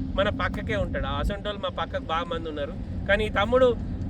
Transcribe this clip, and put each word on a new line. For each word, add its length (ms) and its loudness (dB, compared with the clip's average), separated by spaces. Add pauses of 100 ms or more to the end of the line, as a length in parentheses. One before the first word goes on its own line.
(160)
మన 140 4
పక్కకే 460 -2
ఉంటాడు. 300 0
ఆ 140 -2
అసంటోళ్ళు 420 -2
మా 80 -2
పక్కకు 340 -4
బాగా 200 -2
మంది 260 -4
ఉన్నారు. 240 -4 (340)
కానీ 180 4
ఈ 40 -2
తమ్ముడు 680 4 (120)